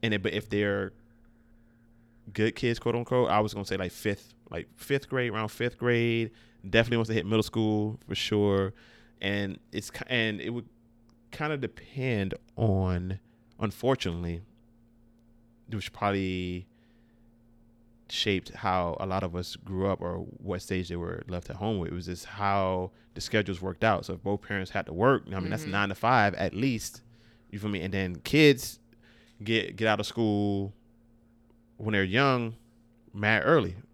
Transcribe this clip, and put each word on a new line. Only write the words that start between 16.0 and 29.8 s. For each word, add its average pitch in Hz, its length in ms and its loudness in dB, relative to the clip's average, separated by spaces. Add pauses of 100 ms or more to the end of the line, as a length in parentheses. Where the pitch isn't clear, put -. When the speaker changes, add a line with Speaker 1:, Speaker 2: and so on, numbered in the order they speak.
Speaker 1:
shaped - 420 -2
how 90 500 0
a 95 60 -2
lot 95 160 0
of 85 120 -4
us 90 220 -6
grew 95 340 -2
up 92 100 -2
or 87 180 -4
what - 440 -8
stage 92 260 -4
they 87 80 -6
were 85 320 -6
left 87 220 -8
at - 60 -8
home 101 220 -2
with. 85 120 -2
It - 40 -6
was 87 120 -8
just 90 200 -8
how 98 640 -2 (240)
the 104 60 -10
schedules 98 420 0
worked 92 200 -4
out. 110 220 2
So 92 100 -8
if 87 80 -14
both 101 200 -2
parents 98 280 -4
had - 160 -4
to - 60 -10
work, 113 320 4 (100)
I 95 60 -2
mean, 90 100 -4
that's 107 120 -4
Speaker 2:
Mm-hmm. 98 100 -8
Speaker 1:
nine 101 160 0
to 98 60 -4
five 110 400 4
at 92 200 -2
least. 120 480 -4 (480)
You 101 80 -10
feel 104 120 -4
me? 98 100 -2
And 95 140 -4
then 92 220 0
kids 147 600 6 (640)
get, 101 340 0
get 110 120 2